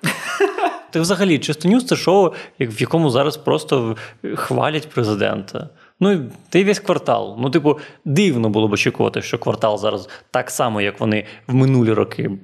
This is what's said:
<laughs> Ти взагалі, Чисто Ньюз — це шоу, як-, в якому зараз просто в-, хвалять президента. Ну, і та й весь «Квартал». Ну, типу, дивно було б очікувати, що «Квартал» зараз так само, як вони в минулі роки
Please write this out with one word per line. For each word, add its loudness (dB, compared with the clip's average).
<laughs> -4
Ти 0
взагалі, 2
Чисто -2
Ньюз — 4
це 2
шоу, 4
як-, -2
в -8
якому 2
зараз 2
просто 0
в-, -8
хвалять -2
президента. -2
Ну, 4
і 0
та 2
й 4
весь 2
«Квартал». -2
Ну, -2
типу, 2
дивно 2
було 2
б 0
очікувати, 0
що -4
«Квартал» -2
зараз -4
так -2
само, -2
як -2
вони 0
в -2
минулі 4
роки -2